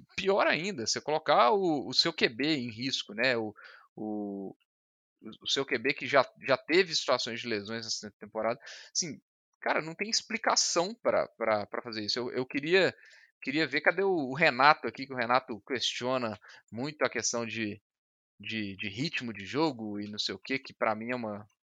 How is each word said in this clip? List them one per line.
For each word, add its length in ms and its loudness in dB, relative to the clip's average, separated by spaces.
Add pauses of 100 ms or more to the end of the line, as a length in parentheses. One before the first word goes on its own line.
(160)
pior 300 4
ainda, 400 0
cê 140 -2
colocar 520 4
o, 360 2
o 60 -6
seu 180 4
Q 160 4
B 300 0
em 120 -4
risco, 440 -6
né? 240 2
O, 180 -4 (400)
o, 600 -6 (840)
o 60 -16
seu 180 0
Q 120 -2
B 160 0
que 120 -10
já, 240 4 (160)
já 120 4
teve 360 2
situações 460 -2
de 80 -10
lesões 380 -4
nessa 340 -8
temporada, 400 -4 (320)
assim, 300 -4 (400)
cara, 200 0
não 140 -8
tem 140 -4
explicação 840 0
pra, 360 0
pra, 360 0
pra 160 -6
fazer 220 -6
isso. 160 -2
Eu, 120 -4
eu 140 -2
queria, 500 2 (460)
queria 260 0
ver, 140 -2
cadê 220 2
o, 80 2
o 240 0
Renato 520 6
aqui, 200 -8
que 60 -12
o 40 -8
Renato 440 2
questiona 800 -2 (320)
muito 320 -4
a 60 4
questão 360 -2
de, 360 -6 (580)
de, 360 -6
de 140 -8
ritmo 440 -6
de 120 -14
jogo 540 -4
e 80 -6
não 120 -10
sei 160 -4
o 40 -10
quê, 200 -4
que 140 -18
pra 220 0
mim 160 -6
é 40 -2
uma 340 -8 (260)